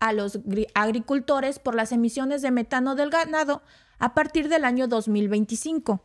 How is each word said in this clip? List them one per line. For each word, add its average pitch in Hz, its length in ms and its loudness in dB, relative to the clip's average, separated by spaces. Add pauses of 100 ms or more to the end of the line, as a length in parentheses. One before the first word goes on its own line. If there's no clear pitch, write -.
a 226 120 0
los 202 320 -2
gri-, 202 300 -2
agricultores 262 840 0
por 233 160 -2
las 226 160 0
emisiones 262 500 0
de 277 80 0
metano 254 460 0
del 285 140 0
ganado 311 520 0 (380)
a 240 140 0
partir 302 340 0
del 311 160 2
año 247 220 2
dos 226 220 0
mil 208 200 2
veinticinco. 220 760 -2